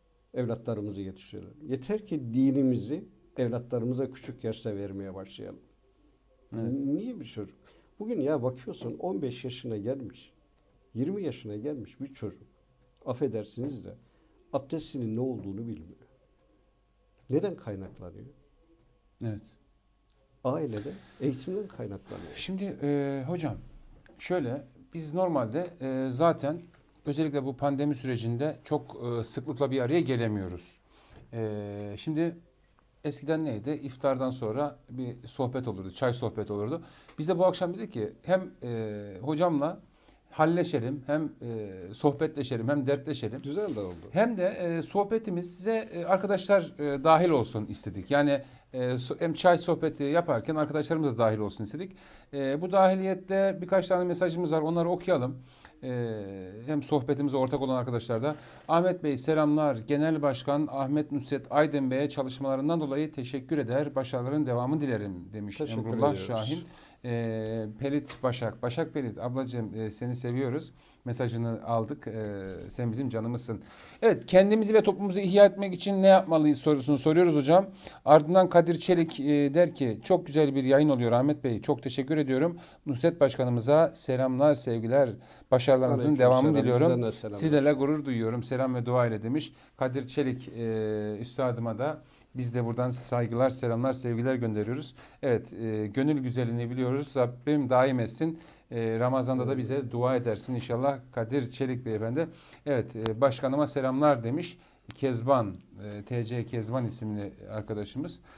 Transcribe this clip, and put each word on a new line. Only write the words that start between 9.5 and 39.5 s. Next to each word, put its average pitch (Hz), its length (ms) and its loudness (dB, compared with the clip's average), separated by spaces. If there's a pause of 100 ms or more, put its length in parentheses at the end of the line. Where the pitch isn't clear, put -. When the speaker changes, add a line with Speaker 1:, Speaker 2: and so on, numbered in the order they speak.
Speaker 1:
gelmiş, 104 560 -8 (600)
yirmi 180 300 -2
yaşına 117 320 -8
gelmiş 127 460 -8
bir 139 120 -12
çocuk, - 340 -12 (580)
affedersiniz 120 800 -6
de, 92 100 -16 (580)
abdestinin 135 640 -6
ne 117 40 -2
olduğunu 113 480 -6
bilmiyor. 90 400 -14 (1200)
Neden 160 260 0
kaynaklanıyor? 98 680 -14 (960)
Speaker 2:
Evet. 104 200 -6 (1040)
Speaker 1:
Ailede, 131 480 -4 (300)
eğitimden 180 460 -4
kaynaklanıyor. 98 680 -12
Speaker 2:
Şimdi, 190 460 -8
e, 139 460 -2
hocam, 156 280 -4 (640)
şöyle, 147 440 -2 (300)
biz 156 200 -10
normalde, 160 540 0 (140)
e, 131 280 -2
zaten 156 520 0 (440)
özellikle 143 400 -2
bu 131 120 -6
pandemi 143 380 0
sürecinde 123 680 -2
çok, - 340 -4 (220)
e, 110 40 -4
sıklıkla 131 480 -4
bir 131 100 0
araya 147 200 2
gelemiyoruz. 107 760 -4 (560)
E, 104 640 -8
şimdi 165 380 -2 (680)
eskiden 156 420 -4
neydi? 117 240 -6
İftardan 135 600 -2
sonra 127 500 -4 (100)
bir 123 380 -10
sohbet 127 400 -4
olurdu, 95 240 -6
çay 123 220 0
sohbeti 107 400 -4
olurdu. 113 280 -4 (380)
Biz 156 80 -4
de 175 100 2
bu 185 80 4
akşam 185 280 0
dedik 214 200 -10
ki 107 200 -4 (100)
hem, 190 280 0 (120)
e, 104 580 -8
hocamla 156 580 0 (520)